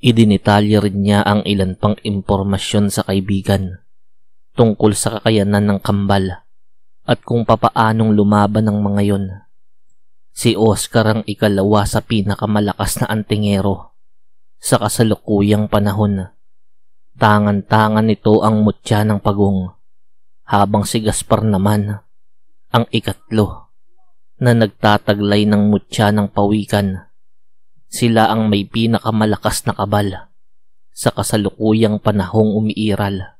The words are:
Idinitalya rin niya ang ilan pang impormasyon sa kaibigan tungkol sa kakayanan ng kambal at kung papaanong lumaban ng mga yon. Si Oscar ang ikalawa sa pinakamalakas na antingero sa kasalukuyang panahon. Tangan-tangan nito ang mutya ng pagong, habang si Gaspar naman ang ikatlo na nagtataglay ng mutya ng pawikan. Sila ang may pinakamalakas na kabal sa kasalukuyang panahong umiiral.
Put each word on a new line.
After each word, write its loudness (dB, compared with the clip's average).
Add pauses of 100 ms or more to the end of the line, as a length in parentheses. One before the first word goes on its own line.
Idinitalya 4
rin -2
niya 2
ang 0
ilan -2
pang 0
impormasyon -2
sa -4
kaibigan -2 (800)
tungkol 2
sa -4
kakayanan 2
ng 0
kambal -2 (680)
at 0
kung -4
papaanong 2
lumaban 2
ng 0
mga -2
yon. 0 (1080)
Si 0
Oscar 0 (120)
ang -6
ikalawa 0
sa -2
pinakamalakas -2
na -4
antingero -2 (640)
sa -2
kasalukuyang 0
panahon. -2 (880)
Tangan-tangan 2
nito 2
ang 2
mutya 0
ng 0
pagong, 0 (720)
habang 0
si -4
Gaspar -2
naman 0 (720)
ang 0
ikatlo -4 (640)
na 2
nagtataglay 0
ng 2
mutya 0
ng -2
pawikan. -2 (800)
Sila 0
ang 0
may 0
pinakamalakas -2
na -4
kabal -4 (640)
sa -2
kasalukuyang 0
panahong 0
umiiral. -4